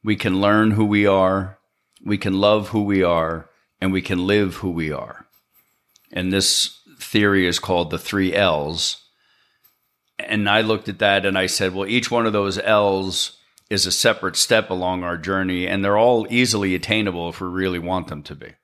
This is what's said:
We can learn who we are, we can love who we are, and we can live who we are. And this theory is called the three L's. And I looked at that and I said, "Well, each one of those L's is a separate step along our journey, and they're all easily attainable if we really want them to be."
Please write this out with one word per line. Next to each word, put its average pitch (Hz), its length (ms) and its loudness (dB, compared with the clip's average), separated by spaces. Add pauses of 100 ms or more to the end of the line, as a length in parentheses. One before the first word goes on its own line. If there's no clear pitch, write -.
We 107 120 0
can 95 240 0
learn 107 300 4
who 107 160 2
we 104 220 4
are, 95 500 2 (460)
we 104 160 -2
can 95 200 -2
love 104 300 2
who 110 140 0
we 98 180 2
are, 82 480 0 (320)
and 95 100 0
we 92 120 -2
can 92 240 -2
live 101 300 2
who 95 120 -6
we 82 220 -4
are. - 340 -12 (880)
And 92 180 -4
this - 480 0 (200)
theory 98 480 2
is 85 100 -2
called 87 320 -2
the 85 80 -6
three 95 340 -2
L's. 82 680 -2 (1200)
And 104 280 -2
I 107 140 4
looked 107 280 -2
at 95 100 -10
that 98 260 2
and 98 140 0
I 92 80 0
said, 92 260 -2
"Well, 98 160 -4
each 117 220 -2
one 117 160 0
of 101 60 0
those 98 260 0
L's 98 800 0 (320)
is 98 160 0
a 90 40 -4
separate 104 440 0
step - 340 2
along 90 340 -4
our 87 140 -6
journey, 92 480 -2
and 98 180 -2
they're 101 140 2
all 117 320 4
easily 113 460 2
attainable 87 540 -2
if 82 120 -12
we 90 60 -6
really 90 320 -2
want 87 260 -4
them 76 180 -12
to - 120 -16
be." - 180 -18 (100)